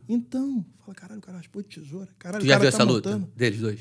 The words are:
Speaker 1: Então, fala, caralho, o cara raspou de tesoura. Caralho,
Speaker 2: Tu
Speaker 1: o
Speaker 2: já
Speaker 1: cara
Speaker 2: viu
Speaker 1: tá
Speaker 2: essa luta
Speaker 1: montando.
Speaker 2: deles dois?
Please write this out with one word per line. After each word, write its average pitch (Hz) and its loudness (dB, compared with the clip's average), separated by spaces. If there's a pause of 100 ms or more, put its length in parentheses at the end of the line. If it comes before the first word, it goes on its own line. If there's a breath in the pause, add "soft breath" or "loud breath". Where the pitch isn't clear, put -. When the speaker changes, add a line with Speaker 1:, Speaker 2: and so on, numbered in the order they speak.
Speaker 1:
Então, 240 -2 (220)
fala, 196 -18
caralho, 185 -18
o - -20
cara 185 -16
raspou 196 -14
de 202 -14
tesoura. 165 -16 (100)
Caralho, 196 -6
Speaker 2:
Tu - 0
Speaker 1:
o - 4
Speaker 2:
já 139 10
Speaker 1:
cara 127 8
Speaker 2:
viu 131 6
Speaker 1:
tá 214 -2
Speaker 2:
essa - 4
luta 127 2
Speaker 1:
montando. 202 -4
Speaker 2:
deles 113 0
dois? 110 -4